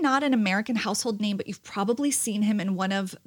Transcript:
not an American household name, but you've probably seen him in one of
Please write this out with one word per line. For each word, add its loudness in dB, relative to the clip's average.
not 2
an 2
American 2
household -2
name, 0
but -6
you've -10
probably 0
seen -2
him 2
in -2
one -2
of -2